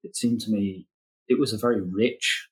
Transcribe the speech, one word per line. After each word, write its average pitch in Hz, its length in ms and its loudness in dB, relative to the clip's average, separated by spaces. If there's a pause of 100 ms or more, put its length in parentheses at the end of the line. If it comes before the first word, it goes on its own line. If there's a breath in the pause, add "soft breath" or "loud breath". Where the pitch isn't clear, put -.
It - 140 -14
seemed 117 260 0
to 110 80 -4
me 98 360 -2 (400)
it 123 140 2
was 131 120 2
a 107 60 -4
very 117 220 2
rich 95 720 0